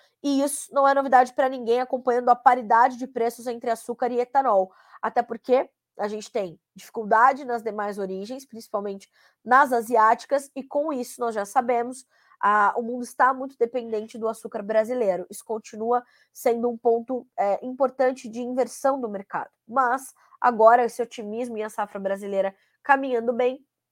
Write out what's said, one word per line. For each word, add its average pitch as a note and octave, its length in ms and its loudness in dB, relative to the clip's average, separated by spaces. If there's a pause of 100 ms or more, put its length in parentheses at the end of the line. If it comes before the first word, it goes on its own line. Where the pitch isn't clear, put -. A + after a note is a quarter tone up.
(220)
E C#4 200 0
isso - 300 -6
não C#4 160 4
é C4+ 60 4
novidade B3+ 400 4
pra C4+ 140 0
ninguém B3 320 0
acompanhando B3 500 0
a A#3+ 60 6
paridade B3 600 4
de B3+ 100 -8
preços A#3+ 400 -4
entre A#3+ 240 -6
açúcar A#3 400 -4
e B3 80 -2
etanol. A#3+ 540 2 (280)
Até A3+ 220 -2
porque B3 480 -2 (280)
a G#3 100 -4
gente G#3+ 240 -10
tem F#3+ 260 -6 (160)
dificuldade A#3 720 2
nas A#3+ 180 -6
demais G#3 360 -6
origens, G3+ 480 -10
principalmente G3+ 640 -10 (360)
nas B3+ 280 4
asiáticas, A#3 840 2
e C4+ 60 -8
com D4 300 -4
isso B3 280 -8
nós A#3 140 -4
já G3+ 100 -4
sabemos, B3 600 -2 (360)
a, G3+ 320 2
o A#3+ 80 -4
mundo A#3+ 200 -6
está C4 320 2
muito C4+ 240 -10
dependente A3+ 580 -4
do A3 100 -6
açúcar A3 360 -8
brasileiro. A3 640 0
Isso - 160 -18
continua A3+ 580 -4 (300)
sendo A#3+ 380 -2
um A#3 60 -8
ponto, A#3 500 0 (120)
é, G3 260 0
importante B3+ 680 -2
de A3+ 100 -10
inversão B3+ 580 -2
do A#3 120 -8
mercado. F#3+ 400 -10 (180)
Mas B3+ 460 -2 (260)
agora A#3 440 6
esse A#3 180 -4
otimismo A#3 560 -8
e G#3+ 40 -6
a G#3+ 60 -8
safra G#3 320 -8
brasileira G3 540 -4 (280)
caminhando C4 480 0
bem B3 320 -2 (300)